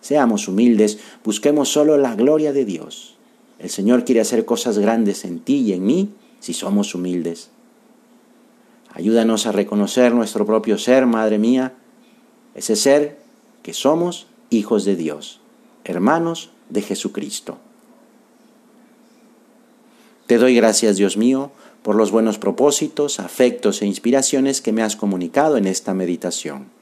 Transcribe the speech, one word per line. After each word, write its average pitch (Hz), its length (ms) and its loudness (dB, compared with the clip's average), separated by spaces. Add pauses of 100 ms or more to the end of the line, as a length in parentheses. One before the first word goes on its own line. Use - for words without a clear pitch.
Seamos 120 460 0
humildes, 107 520 2 (240)
busquemos 135 460 0
solo 151 280 4
la 127 180 0
gloria 147 360 2
de 139 140 0
Dios. - 500 -12 (440)
El 98 100 -14
Señor 120 360 0
quiere 113 160 2
hacer 110 240 0
cosas 113 340 -2
grandes 107 460 0
en 87 140 -10
ti 143 180 0
y 113 160 0
en 90 120 -4
mí 185 240 0 (300)
si - 140 -12
somos 101 420 -2
humildes. 87 560 -6 (1400)
Ayúdanos 113 540 0
a 110 60 -2
reconocer 113 600 0
nuestro 110 320 -2
propio 107 320 0
ser, 127 280 2
madre 110 320 2
mía, 127 380 0 (800)
ese - 200 -2
ser 143 440 2 (420)
que 135 120 -16
somos 170 540 -2 (220)
hijos 107 360 0
de 98 100 0
Dios, 76 460 -10 (420)
hermanos 156 680 -2 (180)
de 104 120 -4
Jesucristo. - 760 -8 (2750)
Te 120 100 4
doy 127 180 6
gracias, 110 420 4
Dios 101 200 0
mío, 135 340 0 (320)
por 104 120 -2
los 107 160 2
buenos 110 280 0
propósitos, 143 800 0
afectos 113 600 -2
e 107 40 -2
inspiraciones 131 760 0
que 113 100 -4
me 110 100 0
has 107 140 -2
comunicado 104 640 0
en 98 100 0
esta 95 260 -4
meditación. 85 720 -6 (140)